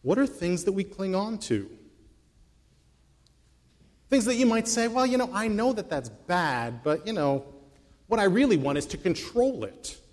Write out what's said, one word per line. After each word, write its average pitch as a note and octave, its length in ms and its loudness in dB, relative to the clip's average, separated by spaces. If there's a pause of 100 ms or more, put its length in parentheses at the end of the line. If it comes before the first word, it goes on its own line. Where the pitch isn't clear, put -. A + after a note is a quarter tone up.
What E3 160 2
are C#4 80 4
things F3 380 -4
that G3 80 0
we G3 100 -2
cling F#3+ 320 -6
on G#3 260 -4
to? G#2 300 -4 (2500)
Things B3+ 180 4
that B3 100 2
you B3 100 4
might A3+ 220 2
say, A#3 180 0
"Well, A#3+ 180 2
you B3+ 140 2
know, B3 140 0
I A3 160 -2
know A3 240 2
that G#3+ 180 -6
that's C3 180 -4
bad, B2 760 -2
but, D3+ 240 -2
you A3 40 -4
know, C#3 320 0 (640)
what A3+ 140 2
I G3+ 40 4
really G#3 320 6
want C#3 220 0
is C#3+ 80 -4
to - 100 -10
control A#3 680 0
it. - 340 -12 (140)